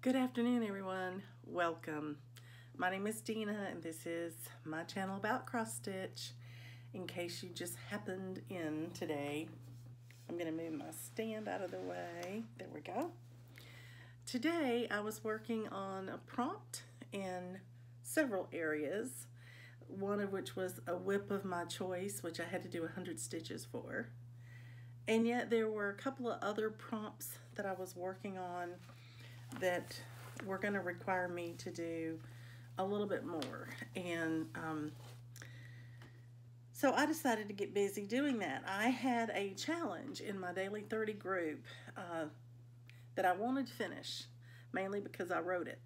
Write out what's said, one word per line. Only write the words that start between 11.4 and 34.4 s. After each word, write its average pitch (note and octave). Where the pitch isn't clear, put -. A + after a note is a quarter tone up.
out F#3+
of F3+
the F#3
way. F3+
There -
we -
go. C#4
Today, B3+
I G#3
was G#3+
working A3
on F#3+
a -
prompt -
in F#3
several A#3+
areas, D#3+
one G3
of G3
which -
was F#3+
a F3
whip G3
of G3
my F3
choice, F#3
which E3
I E3+
had F3+
to F3+
do E3+
a -
hundred F3+
stitches -
for. -
And A3+
yet A#3+
there A3+
were G#3+
a G3+
couple C4
of -
other G#3+
prompts -
that G3+
I F#3+
was F#3
working F#3
on F3
that F3+
were F#3+
gonna G3+
require F3+
me E3+
to -
do E3
a F#3+
little G3+
bit F#3
more. -
And, E3